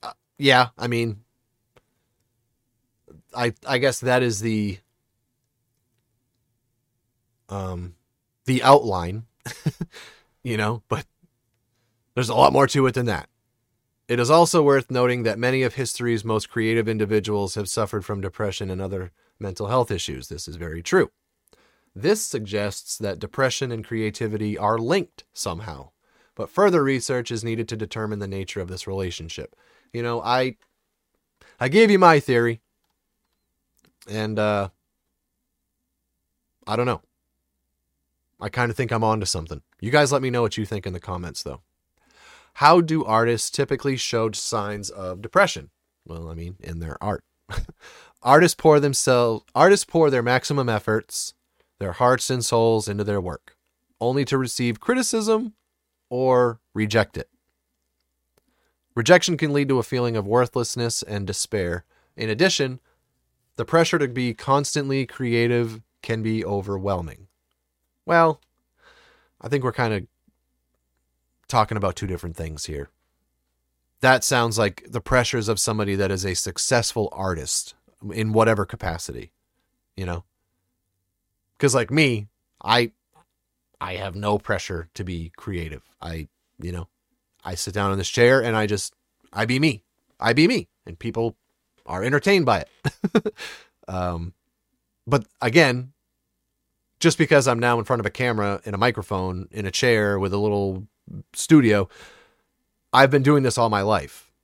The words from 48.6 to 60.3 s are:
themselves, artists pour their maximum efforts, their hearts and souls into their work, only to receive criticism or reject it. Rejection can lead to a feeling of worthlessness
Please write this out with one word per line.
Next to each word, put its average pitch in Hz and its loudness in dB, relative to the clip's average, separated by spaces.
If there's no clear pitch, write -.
themselves, 123 0
artists 185 6
pour 160 2
their 127 0
maximum 127 0
efforts, - -4
their 95 -6
hearts 123 2
and 127 -2
souls 113 2
into 101 -4
their 101 -2
work, - -12
only 131 0
to 139 0
receive 120 -2
criticism 226 0
or 123 2
reject 107 2
it. - -10
Rejection 170 4
can 147 -2
lead 143 0
to 131 2
a 117 0
feeling 120 -2
of 101 -2
worthlessness 120 0